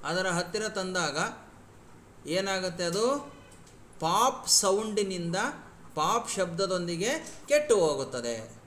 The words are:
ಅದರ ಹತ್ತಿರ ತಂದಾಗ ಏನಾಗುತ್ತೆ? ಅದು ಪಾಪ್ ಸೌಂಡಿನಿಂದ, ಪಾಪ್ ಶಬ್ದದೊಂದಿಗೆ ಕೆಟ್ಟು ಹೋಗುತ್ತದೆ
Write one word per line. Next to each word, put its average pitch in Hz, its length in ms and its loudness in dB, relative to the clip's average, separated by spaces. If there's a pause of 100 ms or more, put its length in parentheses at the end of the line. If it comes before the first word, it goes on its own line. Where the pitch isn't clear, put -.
ಅದರ 180 220 0
ಹತ್ತಿರ 185 420 -2
ತಂದಾಗ 185 500 -2 (1080)
ಏನಾಗುತ್ತೆ? 185 560 -2
ಅದು 226 540 -2 (640)
ಪಾಪ್ 214 480 2
ಸೌಂಡಿನಿಂದ, 196 880 2 (580)
ಪಾಪ್ 185 360 0
ಶಬ್ದದೊಂದಿಗೆ 185 1040 -2 (140)
ಕೆಟ್ಟು 294 280 6
ಹೋಗುತ್ತದೆ 131 760 0 (140)